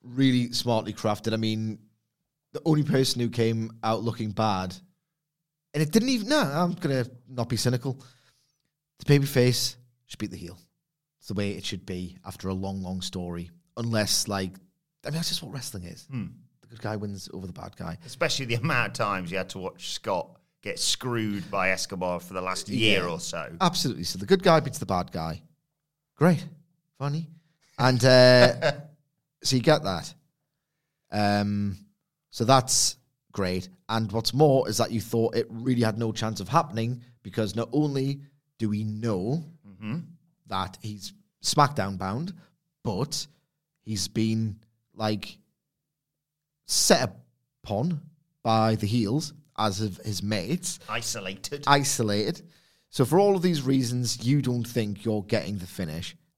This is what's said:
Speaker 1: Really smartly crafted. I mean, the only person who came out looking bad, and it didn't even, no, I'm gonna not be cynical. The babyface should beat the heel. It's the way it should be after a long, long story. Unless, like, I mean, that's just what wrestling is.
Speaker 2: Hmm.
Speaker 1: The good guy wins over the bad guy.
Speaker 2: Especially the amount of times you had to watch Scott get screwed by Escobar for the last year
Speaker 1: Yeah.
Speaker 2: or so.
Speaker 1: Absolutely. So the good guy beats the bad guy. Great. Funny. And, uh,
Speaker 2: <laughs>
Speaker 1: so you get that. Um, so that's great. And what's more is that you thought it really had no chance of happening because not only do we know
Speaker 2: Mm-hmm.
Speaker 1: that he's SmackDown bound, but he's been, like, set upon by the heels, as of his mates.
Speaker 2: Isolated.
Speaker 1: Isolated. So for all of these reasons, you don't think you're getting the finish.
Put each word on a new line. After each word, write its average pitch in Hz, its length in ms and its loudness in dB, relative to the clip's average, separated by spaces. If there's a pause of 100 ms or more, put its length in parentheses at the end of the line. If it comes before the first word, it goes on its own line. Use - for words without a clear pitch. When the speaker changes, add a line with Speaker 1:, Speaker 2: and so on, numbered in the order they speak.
Speaker 1:
Really 123 480 2
smartly 110 420 0
crafted. 107 400 -2
I 113 40 -2
mean, 110 420 -4 (720)
the - 140 -10
only 151 180 4
person 135 380 2
who 120 80 0
came 113 420 0 (120)
out 110 200 0
looking 110 280 -4
bad, 95 440 0 (960)
and 151 80 0
it 151 100 0
didn't 226 180 4
even, 226 180 0
no, 294 120 4
I'm 175 340 0
gonna 135 320 -2 (220)
not 123 220 -6
be 120 80 -2
cynical. 127 420 -2 (1000)
The - 60 -12
babyface 139 720 4 (280)
should - 140 -20
beat 104 120 -6
the 92 60 -12
heel. 87 220 -14 (600)
It's - 100 -20
the 104 40 -6
way 101 180 -2
it 95 140 -10
should 92 200 -8
be 90 400 -8
after 95 240 -10
a 95 40 -2
long, 95 300 -6
long 92 180 -6
story. 87 480 -8 (280)
Unless, 113 500 0
like, 95 260 -4 (500)
I - 60 -8
mean, 147 60 -4
that's 170 140 -4
just - 120 -4
what - 100 -14
wrestling 107 340 -10
is. - 240 -16
Speaker 2:
Hmm. 123 180 -8 (340)
Speaker 1:
The - 60 -20
good 117 140 -20
guy 107 140 -4
wins 101 380 -8
over 95 120 -10
the 90 80 -10
bad 90 220 -14
guy. 87 300 -10
Speaker 2:
Especially 139 400 -2
the 117 100 0
amount 120 320 0
of 101 60 -8
times 95 380 -2
you 95 60 -4
had 92 120 -4
to 95 100 -12
watch - 320 -10
Scott - 480 -6 (220)
get - 180 -8
screwed 110 720 -2
by 95 180 2
Escobar 90 500 -4
for 90 140 -16
the 92 80 -4
last 92 280 -6
year 104 320 4
Speaker 1:
Yeah. 87 80 -4
Speaker 2:
or 82 100 -6
so. 78 320 -10 (100)
Speaker 1:
Absolutely. 156 440 0
So - 120 -8
the 190 80 -8
good 190 160 4
guy 165 200 6
beats 147 180 -8
the - 60 -6
bad 90 260 -2
guy. 82 320 -6 (720)
Great. 165 280 4 (540)
Funny. 143 320 -6 (480)
And, 123 260 4
uh, 127 680 8 (360)
Speaker 2:
<laughs> - 360 -20
Speaker 1:
so 131 140 0
you 120 40 2
get 147 220 4
that. 87 280 -6 (1000)
Um, 104 680 2 (540)
so - 140 -2
that's 127 520 4 (340)
great. 92 380 -2 (180)
And 110 240 -2
what's 110 220 -2
more 135 340 6
is 104 100 -2
that 117 120 2
you 110 120 -2
thought 113 340 0
it 113 160 0
really 120 320 0
had 110 160 0
no 113 120 -2
chance 110 280 -4
of 92 100 -8
happening 120 540 0 (180)
because 101 340 -4
not 113 180 -4
only 143 480 0 (360)
do 110 120 -2
we 107 140 -2
know 107 600 -2 (260)
Speaker 2:
Mm-hmm. 107 300 -8 (480)
Speaker 1:
that 95 340 -6
he's 104 320 -12 (300)
SmackDown 120 540 2
bound, 117 360 -6 (500)
but 117 440 -4 (540)
he's 104 260 -4
been, 110 500 0 (360)
like, 107 440 -4 (1300)
set - 500 2 (480)
upon 143 380 -2 (400)
by 110 340 4
the 107 120 -2
heels, 117 460 0 (240)
as 104 240 0
of 98 160 -4
his 98 260 -6
mates. 107 640 -4
Speaker 2:
Isolated. 110 800 -8
Speaker 1:
Isolated. 123 720 2 (480)
So - 160 2
for 156 140 4
all 202 160 6
of 175 60 0
these 160 220 2
reasons, 123 600 0
you 139 160 4
don't 123 220 0
think 104 400 -4
you're 107 200 -2
getting 104 340 -2
the 90 100 -8
finish. 82 480 -8 (220)